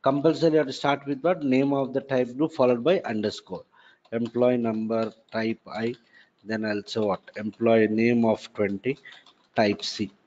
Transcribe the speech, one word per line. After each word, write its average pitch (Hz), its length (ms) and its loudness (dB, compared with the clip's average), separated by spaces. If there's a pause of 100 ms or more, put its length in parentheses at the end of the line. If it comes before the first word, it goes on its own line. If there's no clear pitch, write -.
Compulsory 147 500 2
you 156 60 4
have 143 100 2
to 135 40 -8
start 170 360 -2
with 139 140 -6
what? 165 200 0
Name 139 300 2
of 135 200 -2
the 135 100 -2
type 127 340 -2
group 151 160 -2
followed 123 320 2
by 175 160 2
underscore. 104 640 -6 (480)
Employee 120 460 0
number 110 540 -4 (200)
type 113 340 -4
I, 117 300 -6 (480)
then 110 220 -4
I'll 104 200 -4
say - 140 -6
what? 98 220 -2 (120)
Employee 110 540 2
name 117 360 2
of 110 300 0
twenty, 104 440 -2 (580)
type 104 260 2
C. - 300 -6 (140)